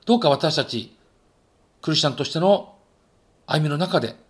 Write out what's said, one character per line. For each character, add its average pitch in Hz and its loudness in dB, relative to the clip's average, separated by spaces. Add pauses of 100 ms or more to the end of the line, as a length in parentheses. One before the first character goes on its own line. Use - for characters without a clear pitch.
ど 233 2
う 240 0
か 160 4
私 143 2
た 139 -2
ち、 - -10 (840)
ク 160 -4
リ 151 0
ス - 0
チ 156 0
ャ 143 0
ン 120 -10
と 139 -4
し - -10
て 160 -4
の 185 2 (720)
歩 156 0
み 151 0
の 147 -2
中 175 0
で、 120 -4 (160)